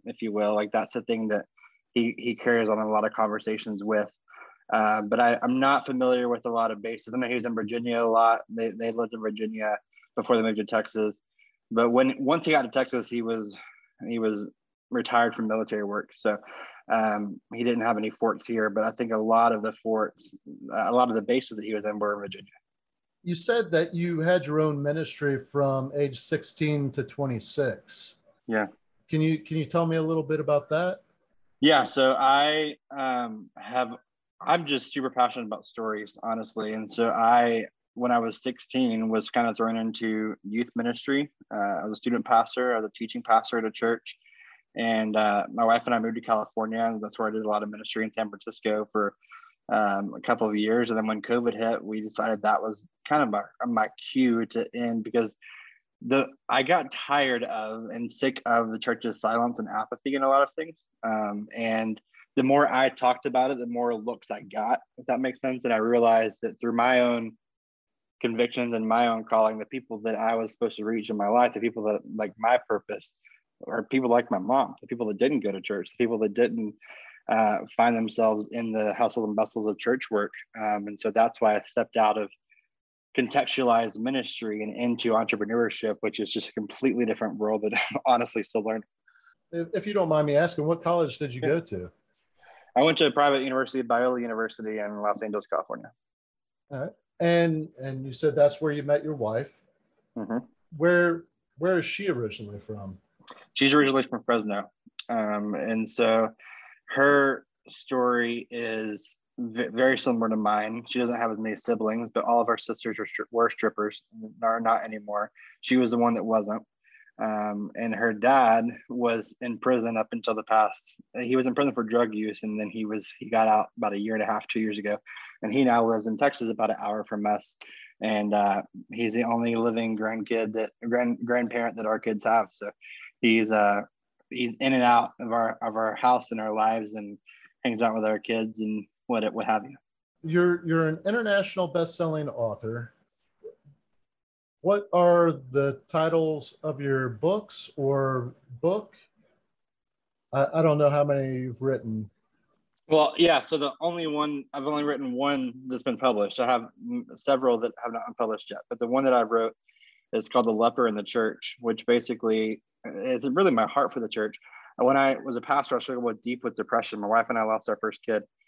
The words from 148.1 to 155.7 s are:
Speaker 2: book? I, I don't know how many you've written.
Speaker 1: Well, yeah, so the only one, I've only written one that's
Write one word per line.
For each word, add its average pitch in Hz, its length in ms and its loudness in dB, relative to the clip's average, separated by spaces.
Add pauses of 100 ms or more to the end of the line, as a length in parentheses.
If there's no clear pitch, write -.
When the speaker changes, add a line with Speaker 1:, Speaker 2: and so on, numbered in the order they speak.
Speaker 2:
book? 202 340 -2 (1400)
I, 135 220 2
I 160 80 2
don't 151 160 4
know 147 100 6
how 147 160 2
many 135 360 0
you've 127 200 -8
written. 113 480 -2 (800)
Speaker 1:
Well, 156 300 4
yeah, 165 220 6
so 156 180 -2
the 139 140 -2 (100)
only 170 240 -2
one, 147 380 -2 (100)
I've 139 120 -8
only 147 160 -2
written 139 300 -2
one 131 400 -2 (140)
that's 127 160 -6